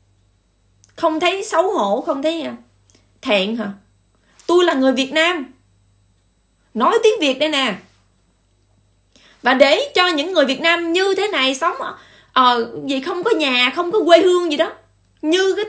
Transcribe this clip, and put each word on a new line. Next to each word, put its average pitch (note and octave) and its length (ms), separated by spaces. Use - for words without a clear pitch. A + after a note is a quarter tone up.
Không D#4+ 240
thấy F4+ 240
xấu F#4+ 280
hổ, A3+ 280
không C#4 220
thấy, D#4+ 200
à, A#3+ 140
thẹn G#3 340
hả? G#3 140
Tôi F4 180
là E4 100
người C4 180
Việt C4 200
Nam, D#4+ 400
nói D#4+ 280
tiếng A4 180
Việt C4+ 180
đây D4+ 100
nè. C4+ 260
Và B3+ 120
để D4 400
cho F4+ 140
những E4 240
người D#4 120
Việt C4+ 160
Nam E4+ 320
như F#4+ 220
thế G4 140
này C4+ 260
sống, E4+ 220
ờ, A#3+ 400
gì C4+ 140
không F4+ 240
có A4+ 60
nhà, C4 460
không F4 160
có A4 120
quê E4 160
hương F4+ 300
gì D4 60
đó, F4 160
như F4+ 340
cái G#4 120